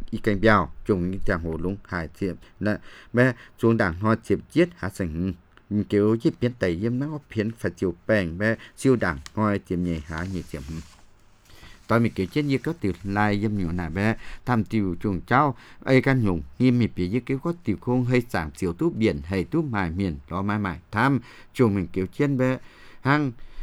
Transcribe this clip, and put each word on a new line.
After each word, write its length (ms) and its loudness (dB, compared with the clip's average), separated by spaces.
y 80 -4
canh 220 0
biao, 320 6
chung 240 2
những 160 -4
chàng 180 2
hồ 120 -2
lũng 200 -4
hải 200 -6
tiệm, 280 -6
nè, 160 0
bé 200 4
xuống 180 4
đảng 240 0
hoa 140 2
tiệm 240 0
chiết 260 2
hạ 120 -6
sành 240 -6
hứng. 720 -4
Kiểu 320 4
chiếc 240 -2
biến 180 0
tẩy 120 0
yếm 280 -2
nó 80 -2
có 120 -8
phiến 220 -2
phải 240 -4
chiều 180 -2
bèn 320 0
bé 180 0
siêu 200 4
đảng 220 -2
hoa 220 0
tiệm 160 -2
nhảy 220 -2
hạ 260 -6
nhảy 200 -6
tiệm 160 -10
hứng. 120 -8
Tôi 140 4
mình 120 2
kiểu 140 -2
chết 160 -2
như 160 0
có 140 -4
tiểu 200 -2
lai 300 2
yếm 220 0
nhớ 160 -2
nà 160 -4
bé, 280 0
tham 180 2
tiểu 360 -2
chuồng 200 -2
cháu, 360 2
ai 180 6
can 220 2
nhung, 180 0
nghiêm 200 4
mì 180 4
bì 120 0
như 120 0
kiểu 180 -4
có 140 -4
tiểu 160 0
khôn 240 0
hay 240 4
sảng 280 -2
chiều 160 -2
tú 180 -2
biển 340 2
hay 200 -2
tú 180 -2
mài 280 -2
miền, 280 -2
đó 120 -2
mãi 160 -2
mãi 200 -4
tham, 300 2
chuồng 200 4
mình 180 0
kiểu 140 -2
chết 200 -2
bé, 320 0
hăng, 320 0